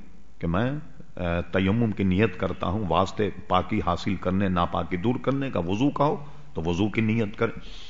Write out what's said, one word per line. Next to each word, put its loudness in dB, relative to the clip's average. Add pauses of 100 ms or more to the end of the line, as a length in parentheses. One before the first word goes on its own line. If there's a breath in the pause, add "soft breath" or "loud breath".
(380)
کہ -4
میں، 2 (460)
اے، -2
تیمم 4
کی 0
نیت 4
کرتا -2
ہوں 0
واسطے 2 (180)
پاکی 2
حاصل 0
کرنے، 0
ناپاکی 0
دور 0
کرنے -2
کا۔ -2
وضو 0
کا 2
ہو 0 (300 loud breath)
تو -4
وضو 2
کی 0
نیت 0
کرے، -2 (280 loud breath)